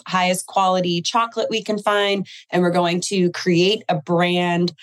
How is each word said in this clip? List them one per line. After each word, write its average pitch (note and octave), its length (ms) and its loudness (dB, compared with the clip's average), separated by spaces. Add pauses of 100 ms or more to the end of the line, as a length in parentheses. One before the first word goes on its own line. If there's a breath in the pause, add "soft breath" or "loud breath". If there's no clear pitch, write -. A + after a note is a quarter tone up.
highest F#3 380 0
quality F#3 560 0
chocolate A#3 480 -2
we A3 120 -2
can G#3+ 160 -4
find. G3+ 480 0 (240 loud breath)
And F3+ 120 0
we're F3 100 2
going F3 360 0
to F#3 240 2
create F#3 580 2
a F3 60 2
brand, F3 760 0 (120 loud breath)